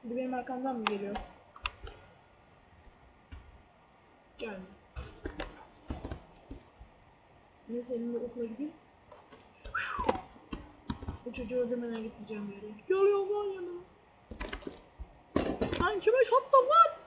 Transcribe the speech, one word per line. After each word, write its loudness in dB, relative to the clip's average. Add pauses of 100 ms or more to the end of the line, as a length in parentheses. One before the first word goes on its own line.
Biri -4
benim -2
arkamdan -2
mı -2
geliyor? -2 (3250)
Gelme. -6 (3000)
Neyse, -4
elimde -2
okula -4
gideyim. -6 (2500)
Bu -8
çocuğu -4
öldürmeden -2
gitmeyeceğim -8
yere. -12 (160)
Geliyor 4
lan 0
yanıma. -6 (2000)
Sen 2
kime 8
çattın 8
lan? 8